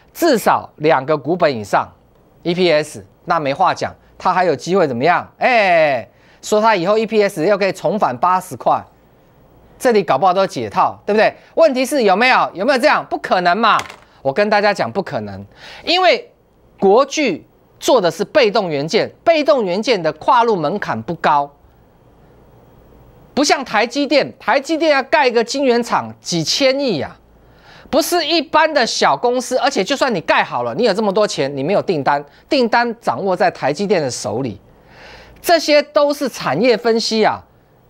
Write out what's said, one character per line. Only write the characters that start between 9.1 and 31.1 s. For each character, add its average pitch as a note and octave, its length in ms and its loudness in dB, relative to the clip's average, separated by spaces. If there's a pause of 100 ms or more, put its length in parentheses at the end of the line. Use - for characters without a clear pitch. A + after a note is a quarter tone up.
这 B3+ 140 0
里 G#3 100 4
搞 C#3+ 160 0
不 D#3+ 80 -2
好 F#3+ 80 4
都 F#3+ 140 2
解 A2+ 240 -8
套， C3 340 -2
对 G#3 80 -2
不 G#3+ 60 2
对？ F3+ 180 2 (180)
问 D4+ 200 4
题 B3+ 100 -2
是 B3+ 200 0
有 F#3+ 100 4
没 A#3+ 140 2
有？ F3+ 260 2
有 F#3 100 -6
没 C#4+ 80 2
有 F4+ 60 0
这 D4 80 0
样？ G3+ 240 2
不 F4 80 -4
可 G3 220 -2
能 F3 180 2
嘛！ G#3 180 2 (460)
我 C3+ 100 -2
跟 G#3 160 0
大 G#3+ 120 2
家 G3+ 120 2
讲 C#3+ 160 -4
不 A#2 140 -4
可 A#2+ 200 -8
能， G2+ 220 -12 (380)
因 F4 180 0
为 E4 300 2 (480)
国 G#3 260 4
巨 C4+ 400 -4 (360)
做 C4+ 200 2
的 E3+ 100 0
是 F#3+ 140 -6
被 A3+ 260 2
动 G3 200 -2
元 C#3+ 160 -4
件， D#3+ 240 -2 (120)
被 E4 220 2
动 C#4+ 180 2
元 F#3+ 200 -2
件 G#3 200 -2
的 D#3 120 0
跨 B3 300 2
入 A3+ 120 0
门 E3 220 -2
槛 B2 240 -6
不 F3 140 -8
高， C#3+ 340 0 (1800)
不 C#4 100 0
像 D4+ 180 0
台 A3+ 240 0
积 C#4+ 200 -2
电， A#3 320 2
台 C#4 200 0
积 D#4 200 -2
电 D#4+ 140 2
要 C4+ 100 2
盖 C4+ 280 2
个 A3+ 140 0
晶 C#4 200 -4
圆 A#3+ 180 2
厂 C3 360 -4
几 E3+ 240 -4
千 C4 380 0
亿 A3+ 180 -2
呀， F2 160 -8 (760)
不 C#4 100 2
是 E4+ 260 -2
一 E4 140 0
般 D#4 320 2
的 C4 140 2
小 F3 280 0
公 A#3+ 240 -2
司， - 200 -4
而 - 100 2
且 G3 160 -2
就 C#4 100 -4
算 B3+ 200 0
你 E3+ 80 -4
盖 C4 200 2
好 C3+ 200 -6
了， A#2 120 -4
你 G3+ 100 0
有 G3+ 100 2
这 A3 80 -2
么 G3+ 100 0